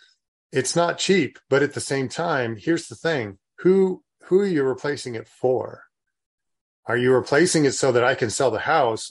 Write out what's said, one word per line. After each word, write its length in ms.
it's 240
not 240
cheap, 400
but 140
at 100
the 80
same 260
time, 480
here's 320
the 80
thing. 440
Who, 440
who 160
are 40
you 180
replacing 520
it 120
for? 580
Are 120
you 160
replacing 520
it 60
so 220
that 100
I 100
can 160
sell 220
the 80
house, 520